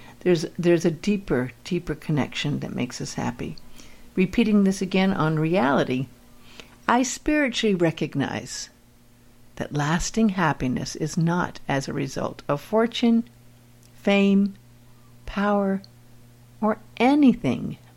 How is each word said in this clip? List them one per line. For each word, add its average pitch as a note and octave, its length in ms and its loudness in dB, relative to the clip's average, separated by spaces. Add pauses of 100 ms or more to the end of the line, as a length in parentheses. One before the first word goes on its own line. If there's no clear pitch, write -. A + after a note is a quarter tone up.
(200)
There's, F3 260 2 (120)
there's F3 280 4
a E3+ 40 4
deeper, D#3 640 -2 (100)
deeper E3+ 320 -4
connection C3+ 640 -4
that - 140 -10
makes B2 280 -6
us C#3 100 -10
happy. A#2+ 460 -8 (580)
Repeating G3+ 480 4
this F#3+ 160 2
again F#3+ 320 2
on D#3 260 0
reality, D#3+ 680 2 (800)
I A#3+ 160 4
spiritually B3 720 0
recognize D#3 920 -2 (880)
that - 180 -8
lasting D#3+ 580 0
happiness D3+ 640 -2
is D#3 200 -6
not E3+ 520 0
as C#3 180 -2
a D3+ 60 -8
result - 560 -6
of C#3+ 120 -2
fortune, A#3 640 2 (720)
fame, G3 600 2 (680)
power, G3+ 560 0 (800)
or G#3+ 180 0 (180)
anything B3+ 800 2 (180)